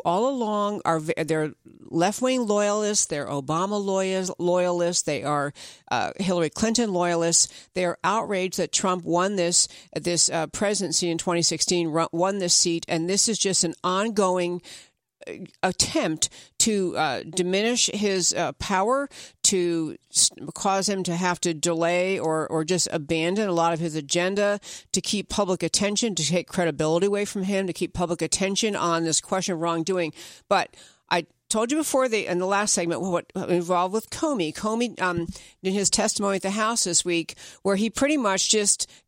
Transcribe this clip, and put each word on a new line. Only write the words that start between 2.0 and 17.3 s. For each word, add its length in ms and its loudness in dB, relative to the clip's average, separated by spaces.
loyalists, 600 2
they're 200 -4
Obama 560 -2
loyas-, 560 0
loyalists, 640 2
they 200 -2
are, 280 0
uh, 260 0
Hillary 320 0
Clinton 440 0
loyalists. 560 2
They're 280 -2
outraged 580 -2
that 120 -2
Trump 320 0
won 320 2
this, 320 2
this, 360 0
uh, 180 -2
presidency 600 0
in 80 0
twenty 240 0
sixteen, 480 2
ru-, 240 0
won 240 0
this 160 0
seat, 340 2
and 220 -2
this 180 2
is 100 0
just 280 2
an 80 -2
ongoing, 800 0
uh, 60 -10
attempt 640 0
to, 360 2
uh, 340 -2
diminish 640 0